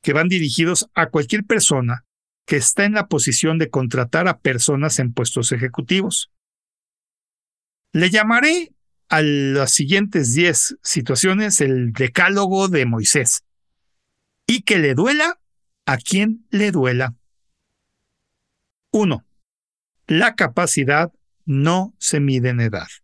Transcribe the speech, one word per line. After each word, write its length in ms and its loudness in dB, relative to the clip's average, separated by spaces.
que 100 -2
van 160 2
dirigidos 640 0
a 120 2
cualquier 380 -2
persona 600 0
que 100 0
está 280 0
en 80 0
la 160 -2
posición 500 0
de 100 0
contratar 580 -2
a 120 0
personas 600 0
en 140 -2
puestos 400 -2
ejecutivos. 760 -2
Le 180 2
llamaré 600 2
a 140 2
las 500 0
siguientes 600 0
diez 500 0
situaciones 800 0
el 320 0
decálogo 760 0
de 180 0
Moisés. 580 0
Y 160 0
que 160 0
le 160 0
duela 460 0
a 140 -2
quien 520 -2
le 200 0
duela. 440 0
Uno, 340 0
la 280 2
capacidad 800 0
no 540 0
se 220 -2
mide 300 0
en 100 -2
edad. 280 -2